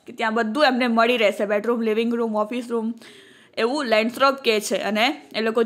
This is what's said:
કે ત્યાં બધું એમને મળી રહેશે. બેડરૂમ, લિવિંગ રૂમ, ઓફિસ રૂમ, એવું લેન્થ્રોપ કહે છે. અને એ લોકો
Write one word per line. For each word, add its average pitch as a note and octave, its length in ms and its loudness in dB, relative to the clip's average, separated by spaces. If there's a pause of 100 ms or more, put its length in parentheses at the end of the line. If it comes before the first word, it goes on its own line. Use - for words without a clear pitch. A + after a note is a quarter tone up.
કે A#3 160 -16
ત્યાં A3 180 0
બધું A#3 300 0
એમને B3 260 0
મળી A#3 300 4
રહેશે. G3+ 260 0
બેડરૂમ, A3+ 380 0
લિવિંગ A3+ 320 0
રૂમ, A3 240 -2
ઓફિસ A#3+ 280 -6
રૂમ, A3+ 140 -2 (760)
એવું B3+ 280 -2
લેન્થ્રોપ C4 540 2
કહે A3+ 80 4 (140)
છે. F#3+ 100 -2 (100)
અને G#3+ 160 2 (320)
એ A3 100 0
લોકો A3+ 180 2